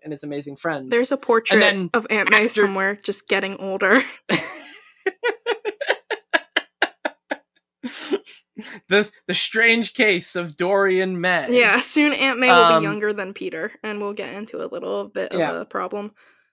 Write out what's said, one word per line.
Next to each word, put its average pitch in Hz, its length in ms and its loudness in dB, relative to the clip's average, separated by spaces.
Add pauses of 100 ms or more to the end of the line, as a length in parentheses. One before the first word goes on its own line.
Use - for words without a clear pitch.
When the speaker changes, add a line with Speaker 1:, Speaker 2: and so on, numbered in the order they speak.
Speaker 1:
and 156 100 -10
Its 143 80 -14
Amazing 143 340 -10
Friends. 143 340 -6
Speaker 2:
There's 240 220 2
a 277 60 2
portrait 226 380 2
Speaker 1:
And 214 60 8
then 196 320 2
Speaker 2:
of 220 160 -2
Aunt 202 200 0
May 214 160 6
Speaker 1:
after 208 160 2
Speaker 2:
somewhere 196 320 0
just - 340 -8
getting 196 300 -2
older. 190 420 2 (300)
<laughs> 165 100 2 (3500)
Speaker 1:
<laughs> - 400 -6 (680)
The, 202 220 2 (160)
the 180 80 -4
strange 226 600 0
case 196 420 0
of 175 200 -6
Dorian 190 640 0
May. 175 300 0
Speaker 2:
Yeah, 240 300 4
soon 294 320 2
Aunt 262 260 0
May 254 100 4
will 185 100 8
Speaker 1:
Um, 165 240 6
Speaker 2:
be - 40 -2
younger 208 260 -2
than 196 200 -6
Peter, 185 400 -8 (100)
and 208 180 -8
we'll 202 120 -6
get 196 220 -10
into 202 300 -10
a 165 40 -10
little 202 400 -6
bit 190 240 -6
of 185 80 -2
Speaker 1:
Yeah. 165 200 -2
Speaker 2:
a - 40 -12
problem. 202 480 -8 (400)